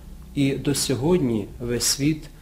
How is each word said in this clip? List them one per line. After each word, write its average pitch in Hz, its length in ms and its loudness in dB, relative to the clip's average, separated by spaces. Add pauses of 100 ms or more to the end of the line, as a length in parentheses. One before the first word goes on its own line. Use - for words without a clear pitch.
(340)
і 139 160 4
до 135 240 0
сьогодні 131 720 2 (140)
весь 120 240 -2
світ 151 400 2 (180)